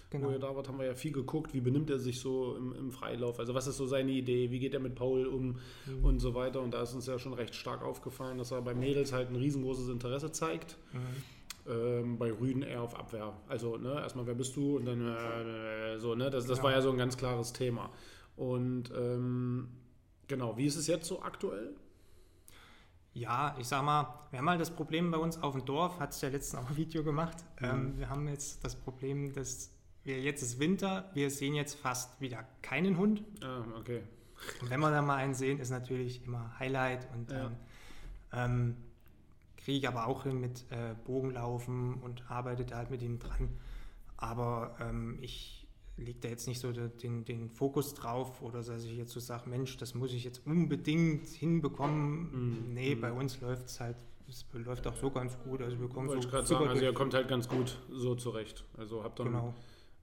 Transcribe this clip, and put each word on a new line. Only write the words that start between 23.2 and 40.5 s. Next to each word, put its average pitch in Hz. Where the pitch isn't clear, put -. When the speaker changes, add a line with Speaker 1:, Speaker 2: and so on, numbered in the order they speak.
Speaker 1:
ich 117
sag 139
mal, 147
wir 131
haben 143
halt 175
das 165
Problem 165
bei 165
uns 165
auf 143
dem 127
Dorf, 165
hat's 143
ja 143
letztens 131
auch 123
ein 143
Video 160
gemacht, 156
Speaker 2:
Mhm. 123
Speaker 1:
ähm, 135
wir 131
haben 143
jetzt -
das -
Problem, 139
dass -
wir, 131
jetzt 143
ist 120
Winter, 190
wir 139
sehen 139
jetzt 147
fast -
wieder 123
keinen 165
Hund. 208
Speaker 2:
Ah, 127
okay. 117
Speaker 1:
Und 120
wenn 131
wir 156
dann 147
mal 139
einen 135
sehen, 131
ist 123
natürlich 127
immer 117
Highlight 131
und 117
Speaker 2:
Ja. 135
Speaker 1:
dann, 123
ähm, 120
kriege 139
ich 131
aber 117
auch 131
hin 131
mit, 123